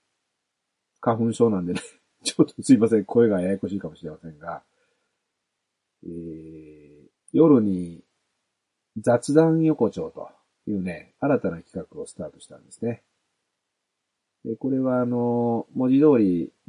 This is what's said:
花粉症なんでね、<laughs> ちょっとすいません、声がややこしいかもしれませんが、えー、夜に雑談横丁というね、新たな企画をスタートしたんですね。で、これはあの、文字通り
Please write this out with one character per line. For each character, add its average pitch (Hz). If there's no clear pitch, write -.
花 113
粉 113
症 117
な 104
ん 87
で 87
ね、 -
<laughs> -
ち -
ょ -
っ -
と -
す 139
い 127
ま 110
せ 110
ん、 101
声 117
が 98
や 92
や 98
こ -
し 95
い 98
か 87
も 78
し -
れ 78
ま 76
せ 82
ん 73
が、 80
え -
ー、 80
夜 147
に 90
雑 120
談 160
横 151
丁 80
と -
い -
う 98
ね、 90
新 139
た 92
な 82
企 -
画 147
を -
ス -
タ -
ー -
ト -
し -
た -
ん -
で -
す -
ね。 117
で、 117
こ 135
れ 135
は 127
あ 123
の、 120
文 127
字 135
通 147
り 90